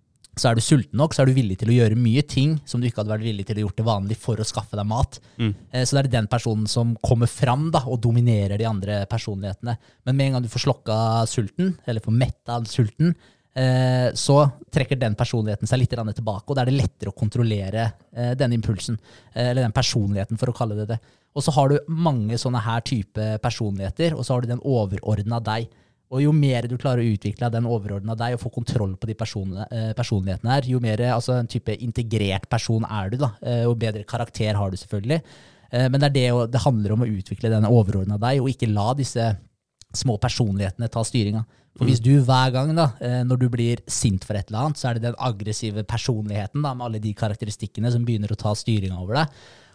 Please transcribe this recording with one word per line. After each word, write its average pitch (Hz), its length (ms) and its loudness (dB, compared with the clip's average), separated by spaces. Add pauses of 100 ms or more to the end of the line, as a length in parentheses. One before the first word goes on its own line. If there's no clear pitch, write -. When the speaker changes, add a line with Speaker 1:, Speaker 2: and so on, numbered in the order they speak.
(380)
Speaker 1:
Så 131 120 2
er 117 60 4
du 113 60 2
sulten - 340 2
nok, 143 180 2
så 139 100 2
er - 20 6
du 131 80 6
villig 110 260 0
til 107 80 -4
å 117 80 6
gjøre 113 240 4
mye 123 260 4
ting 147 380 2
som - 160 -4
du 123 80 0
ikke 120 160 -2
hadde 107 80 -4
vært 107 160 -2
villig 101 180 -4
til 107 120 -4
å 107 100 0
gjort 98 80 -6
det 110 100 0
vanlig 104 300 0
for - 220 -4
å 107 100 -2
skaffe - 320 -6
deg 104 80 -2
mat. 120 320 -2 (180)
Speaker 2:
Mm. 110 160 0 (200)
Speaker 1:
Eh, 127 100 -2
så 139 140 0
det 139 80 2
er 123 60 -2 (100)
den 104 60 -2
personen 110 420 0
som 117 340 0
kommer 120 240 4
fram 139 420 0
da, 160 160 2
og 123 140 -2
dominerer 113 580 2
de 110 60 0
andre 101 440 -2
personlighetene. 107 680 -6 (300)
Men 131 100 2
med 139 120 2
en 135 100 0
gang 123 60 -2
du 113 40 -4
får - 160 -4
slokka 113 640 2
sulten, 175 480 -2 (100)
eller 113 140 -2
får 110 160 0
metta 120 500 -2
sulten, 131 480 0 (400)
eh, 127 640 2
så 143 220 4 (340)
trekker - 260 0
den 113 220 0
personligheten 107 480 -2
seg 127 120 2
litt 127 120 2
grann 113 220 -4
tilbake, 107 340 -6
og 143 80 0
da 131 60 2
er 123 100 2
det 139 80 4
lettere - 320 -2
å - 80 -10
kontrollere, 110 720 0 (240)
eh, 120 180 -2
den 127 200 2
impulsen, 113 440 -2 (380)
eh, 123 160 0
eller 127 120 2
den 110 100 0
personligheten, 104 640 0
for 123 80 0
å 120 80 0
kalle 107 220 -2
det 107 100 -4
det. 117 120 -4 (360)
Og 147 80 -2
så 160 80 0
har 139 160 4
du 143 120 4 (100)
mange 131 500 0
sånne 123 220 -2
her 117 180 -2
type 107 640 -2
personligheter, 107 680 -2
og 123 100 -4
så 127 120 0
har 123 60 0
du 120 60 -4
den 123 160 -4
overordnede 107 800 0
deg. 113 240 -4 (440)
Og 131 100 0
jo 151 120 6
mer 135 340 4
du 123 100 -4
klarer 123 220 0
å 117 180 2
utvikle 110 320 -2
den 113 140 0
overordnede 107 560 -4
deg 120 140 -2
og 117 80 -6
få - 120 -6
kontroll 104 440 -2
på 110 100 -8
de 110 80 -4
personene, 98 560 -6
eh, 110 220 -2
personlighetene 107 580 -2
her, 139 120 2
jo 127 180 0
mer, 110 160 0
altså, 123 420 0
en 117 80 -2
type - 320 -4
integrert 107 680 -2
person 110 340 0
er 101 280 -4
du 123 60 -4
da, 135 120 0 (120)
eh, 117 220 -2
og 117 160 2
bedre 107 260 -4
karakter 117 500 -4
har 101 160 0
du 90 40 -6
selvfølgelig. 117 460 -4 (500)
Eh, 127 160 2
men 139 140 2
det 147 80 4
er 139 40 0
det 123 200 2
å, 117 180 0
det 127 140 0
handler 107 260 2
om 107 140 2
å - 20 -2
utvikle 104 420 -4
den 110 140 4
overordnede 104 560 4
deg, 127 220 2
og 135 80 0
ikke 123 240 -2
la 104 200 2
disse 113 440 -2 (560)
små 117 260 0
personlighetene 104 720 -2
ta 117 100 -4
styringa. 110 440 0 (320)
For 127 80 0
Speaker 2:
Mm. 113 60 4
Speaker 1:
hvis 117 120 2
du 139 220 6
hver 127 260 4
gang 143 240 0
da, 156 240 2
eh, 123 240 0
når 127 160 2
du 127 100 4
blir 120 280 0 (100)
sint - 380 0
for - 100 -6
et 98 160 -6
eller 113 140 -2
annet, 151 120 -2
så 127 120 -4
er 117 60 0
det 110 80 -6
den 120 140 -4
aggressive 107 680 -4
personligheten 107 760 -4
da, 139 120 -2
med 123 140 -8
alle 110 120 -4
de 104 140 -4
karakteristikkene 107 760 -4
som 120 160 2
begynner 107 240 0
å 107 80 -4
ta 104 160 -2
styringa 95 460 -2
over 92 160 -4
deg. 151 120 2 (480)